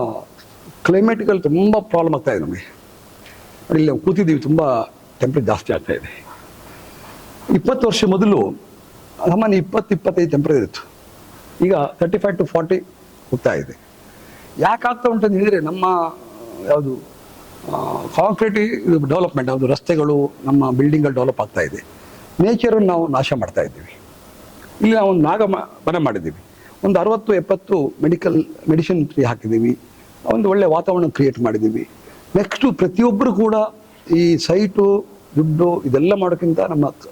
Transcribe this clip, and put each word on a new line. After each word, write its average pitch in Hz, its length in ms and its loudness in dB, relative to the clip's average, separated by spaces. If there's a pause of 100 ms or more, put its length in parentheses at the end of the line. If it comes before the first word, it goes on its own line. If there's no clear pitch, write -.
(840)
ಕ್ಲೈಮೇಟ್‌ಗಳು 208 560 2
ತುಂಬ 190 380 2
ಪ್ರಾಬ್ಲಮ್ 165 360 0
ಆಗ್ತಾ 135 160 -2
ಇದೆ 98 100 -2
ನಮಗೆ. 76 120 -6
ನೋಡಿ, - 1200 -12
ಇಲ್ಲಿ 156 120 2
ನಾವು 143 120 0
ಕೂತಿದ್ದೀವಿ, 165 420 0
ತುಂಬ 139 420 0 (380)
ಟೆಂಪರೇಚರ್ 131 260 -2
ಜಾಸ್ತಿ 107 260 -2
ಆಗ್ತಾ - 200 -4
ಇದೆ. - 340 -10 (1300)
ಇಪ್ಪತ್ತು 254 320 0
ವರ್ಷ - 180 0
ಮೊದಲು 185 480 2 (760)
ಸಾಮಾನ್ಯ 202 300 2
ಇಪ್ಪತ್ತು, 202 380 -2
ಇಪ್ಪತ್ತೈದು 170 360 -2
ಟೆಂಪರೇಚರ್ 143 340 0
ಇತ್ತು, - 240 -14 (760)
ಈಗ 185 100 2
ತರ್ಟಿ 170 440 -2
ಫೈವ್ 202 200 -2
to 170 80 0
ಫಾರ್ಟಿ 165 320 -2 (520)
ಹೋಗ್ತಾ 123 240 0
ಇದೆ. 69 240 -8 (800)
ಯಾಕೆ 226 300 0
ಆಗ್ತಾ 240 200 -2
ಉಂಟು 220 180 0
ಅಂತ 202 100 2
ಹೇಳಿದ್ರೆ 196 240 2
ನಮ್ಮ 175 240 -4 (840)
ಯಾವುದು, 143 280 0 (800)
ಆ, - 300 -6
ಕಾಂಕ್ರೀಟ್ 208 520 0
ಇದು 180 480 0
ಡೆವಲಪ್ಮೆಂಟ್, 143 420 -2
ಯಾವುದು 131 180 -2
ರಸ್ತೆಗಳು, 147 640 0 (140)
ನಮ್ಮ 135 260 2
ಬಿಲ್ಡಿಂಗ್‌ಗಳು 147 440 2
ಡೆವಲಪ್ 127 260 -2
ಆಗ್ತಾ 104 200 -4
ಇದೆ, - 380 -8 (420)
ನೇಚರನ್ನು 220 460 2
ನಾವು 165 220 0
ನಾಶ 139 240 -2
ಮಾಡ್ತಾ 98 300 -2
ಇದ್ದೀವಿ. 71 360 -10 (840)
ಇಲ್ಲಿ 220 160 4
ನಾವು 196 140 4
ಒಂದು 175 120 4
ನಾಗ 185 200 2
ಮ-, 190 260 -2 (200)
ಮನೆ 170 100 0
ಮಾಡಿದ್ದೀವಿ, 95 380 -2 (480)
ಒಂದು 190 160 4
ಅರವತ್ತು 214 340 0
ಎಪ್ಪತ್ತು 185 580 0 (100)
ಮೆಡಿಕಲ್ 165 420 0 (260)
ಮೆಡಿಸಿನ್ 156 380 2
ಟ್ರೀ 135 160 0
ಹಾಕಿದ್ದೀವಿ, 117 540 0 (480)
ಒಂದು 214 240 2
ಒಳ್ಳೆ 196 160 4
ವಾತಾವರಣ 170 420 2
ಕ್ರಿಯೇಟ್ 127 320 0
ಮಾಡಿದ್ದೀವಿ. 110 480 0 (480)
ನೆಕ್ಸ್ಟು 202 360 0
ಪ್ರತಿಯೊಬ್ಬರು 202 600 0
ಕೂಡ 220 200 2 (600)
ಈ 170 200 4
ಸೈಟು, 196 680 0 (320)
ದುಡ್ಡು 165 460 0
ಇದೆಲ್ಲ 143 320 2
ಮಾಡೋಕ್ಕಿಂತ 175 460 0
ನಮ್ಮ 156 340 0 (180)